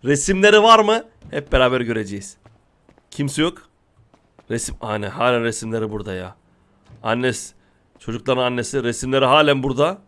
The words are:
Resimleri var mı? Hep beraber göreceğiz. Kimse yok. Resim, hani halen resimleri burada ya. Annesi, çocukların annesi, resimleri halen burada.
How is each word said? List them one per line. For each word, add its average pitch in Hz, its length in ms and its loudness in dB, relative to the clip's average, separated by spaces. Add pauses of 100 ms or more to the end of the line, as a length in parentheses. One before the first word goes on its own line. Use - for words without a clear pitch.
Resimleri 190 580 4
var 226 160 8
mı? 220 260 2 (280)
Hep 143 200 -6
beraber 127 280 2
göreceğiz. 104 560 -6 (720)
Kimse 143 320 -4
yok. - 260 -4 (840)
Resim, 117 300 -6
hani 107 260 -6
halen 120 360 0
resimleri 113 480 -4
burada 104 240 -10
ya. 92 220 -12 (680)
Annesi, 120 520 -4 (440)
çocukların 123 440 -4
annesi, 123 400 -2
resimleri 131 420 0
halen 139 380 4
burada. 139 460 -2